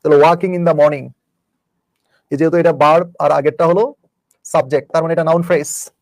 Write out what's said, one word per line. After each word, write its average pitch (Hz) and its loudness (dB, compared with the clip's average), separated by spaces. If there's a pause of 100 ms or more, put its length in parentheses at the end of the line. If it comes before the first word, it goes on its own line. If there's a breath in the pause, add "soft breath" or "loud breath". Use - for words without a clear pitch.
তাহলে 151 2 (100)
walking 175 0
in 175 -4
the 156 0
morning, 147 0 (1200)
এই 143 -6
যেহেতু 160 0
এটা 170 2
ভার্ব 156 2
আর 147 0
আগেরটা 147 -2
হলো 214 0 (500)
সাবজেক্ট, 143 -4
তার 165 0
মানে 165 -4
এটা 165 -2
নাউন 165 0
ফ্রেজ। 170 -4 (120)